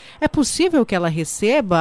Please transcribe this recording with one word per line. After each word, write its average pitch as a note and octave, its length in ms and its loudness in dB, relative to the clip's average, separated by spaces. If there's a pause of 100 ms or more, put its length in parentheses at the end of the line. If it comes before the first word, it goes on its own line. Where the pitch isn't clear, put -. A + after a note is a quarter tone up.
(200)
é D4+ 80 0
possível D#4 580 0
que - 80 -4
ela F3 140 0
receba? F3+ 720 0